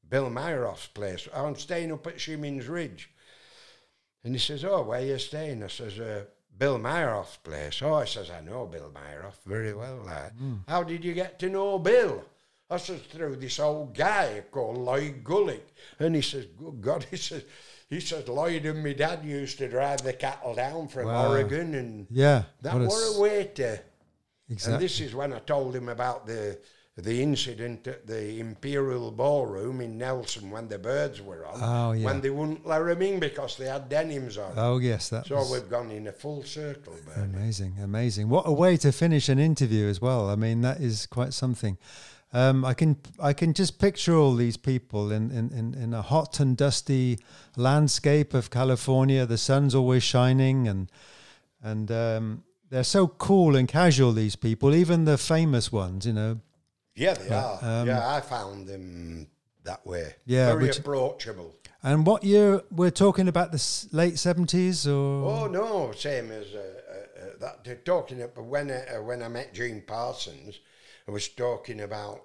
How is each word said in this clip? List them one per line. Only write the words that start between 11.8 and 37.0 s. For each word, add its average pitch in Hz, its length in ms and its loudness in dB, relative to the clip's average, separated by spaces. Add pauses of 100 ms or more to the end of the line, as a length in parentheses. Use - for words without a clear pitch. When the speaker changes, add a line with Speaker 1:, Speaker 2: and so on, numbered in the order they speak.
Speaker 1:
I 180 100 -4
says, 175 240 -10
"Through 156 340 -8
this 127 240 -8
old 151 340 -2
guy 151 560 0
called 117 280 -4
Lloyd 131 460 -2
Gullick." 170 480 0 (260)
And 165 160 2
he 151 80 4
says, 131 240 -6
"Good 120 360 -16
God," 143 220 -2
<laughs> - 60 -16
he 185 60 -10
says, - 280 -8 (460)
he 165 100 -6
says, 160 260 -8
"Lloyd 156 380 -2
and 156 180 -4
me 143 120 -4
dad 156 300 -2
used 143 340 -8
to 131 100 -4
drive 131 340 -2
the 127 120 -4
cattle 131 400 -6
down 143 340 -6
from 123 200 -6
Speaker 2:
Wow. 120 220 2
Speaker 1:
Oregon." 143 440 0
And 113 360 -8
Speaker 2:
Yeah, 131 340 6 (180)
Speaker 1:
that 123 100 -4
Speaker 2:
what 127 100 2
a 120 40 4
Speaker 1:
were 220 240 2
Speaker 2:
s- 214 60 -2
Speaker 1:
a 202 40 2
way 208 240 4 (120)
to, 117 220 -2 (680)
Speaker 2:
Exactly. 113 240 -4
Speaker 1:
and 135 100 0
this - 180 -2
is 127 140 -8
when 135 200 -4
I 113 60 -10
told 135 360 -2
him 120 140 -8
about 120 360 -4
the, 104 320 -6 (380)
the 113 260 -2
incident 120 680 -4
at - 180 -14
the 110 320 -8
Imperial 123 720 -6
Ballroom 123 680 -2
in 113 180 -10
Nelson 120 520 -8
when 113 180 -12
the 104 100 -8
Birds 123 420 -4
were 87 240 -14
on, 98 160 -12
Speaker 2:
Oh, 117 320 0
yeah. 113 120 0
Speaker 1:
when 139 160 0
they 135 100 0
wouldn't 151 340 -4
let 160 240 0
'em 170 140 2
in 196 160 0
because 147 380 -4
they 131 100 -8
had 135 220 -6
denims 139 500 -2
on. 95 180 -8
Speaker 2:
Oh, 120 220 2
yes, 123 300 0
that 113 180 -6
Speaker 1:
So 139 100 -4
Speaker 2:
was 131 140 0
Speaker 1:
we've 123 180 -4
gone 120 220 -4
in 107 160 -10
a 98 60 -10
full 143 320 -10
circle, 143 500 -12 (100)